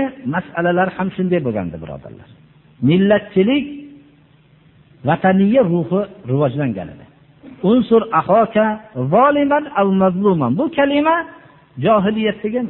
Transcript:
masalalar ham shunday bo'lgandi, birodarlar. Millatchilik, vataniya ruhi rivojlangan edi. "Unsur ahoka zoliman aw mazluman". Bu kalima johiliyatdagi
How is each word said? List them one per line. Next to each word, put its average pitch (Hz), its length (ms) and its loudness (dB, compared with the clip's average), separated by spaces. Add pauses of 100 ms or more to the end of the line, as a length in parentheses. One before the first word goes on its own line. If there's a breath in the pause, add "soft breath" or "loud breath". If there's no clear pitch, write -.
(220)
masalalar 175 680 -2
ham 185 200 -6
shunday 180 300 -2
bo'lgandi, 104 360 -4
birodarlar. 71 540 -16 (500)
Millatchilik, 196 840 2 (1400)
vataniya 190 600 2
ruhi 175 380 -2 (200)
rivojlangan 127 680 -2
edi. - 180 -20 (540)
"Unsur 226 480 2
ahoka 214 580 2 (380)
zoliman 285 680 2
aw 202 200 0
mazluman". 190 640 2
Bu 233 180 -2
kalima 285 440 0 (640 soft breath)
johiliyatdagi 214 800 0 (100)